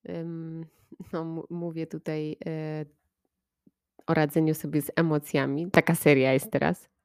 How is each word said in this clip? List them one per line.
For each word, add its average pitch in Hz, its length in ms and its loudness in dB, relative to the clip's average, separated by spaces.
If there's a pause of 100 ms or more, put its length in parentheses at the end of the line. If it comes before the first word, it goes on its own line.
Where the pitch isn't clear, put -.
ym, 165 560 -8 (340)
<laughs> - 140 -14
no, 165 120 -4
mu-, 165 240 -8
mówię 170 380 -6
tutaj, 156 580 -6
e, 156 400 -6 (1200)
o 165 60 2
radzeniu 156 400 4
sobie 151 280 -2
z - 140 -8
emocjami. 151 760 0
Taka 170 240 4
seria 135 380 6
jest - 180 0
teraz 147 380 -2 (160)